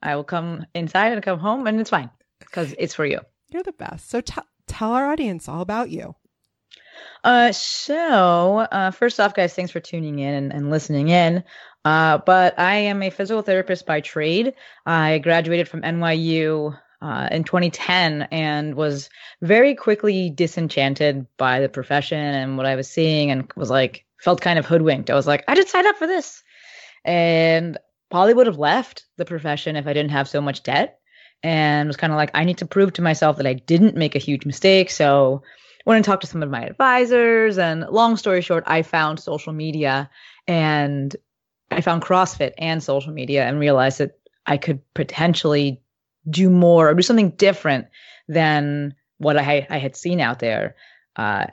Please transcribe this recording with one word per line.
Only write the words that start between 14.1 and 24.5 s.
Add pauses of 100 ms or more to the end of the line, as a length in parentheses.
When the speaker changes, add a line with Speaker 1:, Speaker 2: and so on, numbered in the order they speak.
Speaker 1:
I
graduated
from
N
Y
U, (280)
uh,
in
twenty
ten
and
was (320)
very
quickly
disenchanted (120)
by
the
profession
and
what
I
was
seeing,
and
was
like, (140)
felt
kind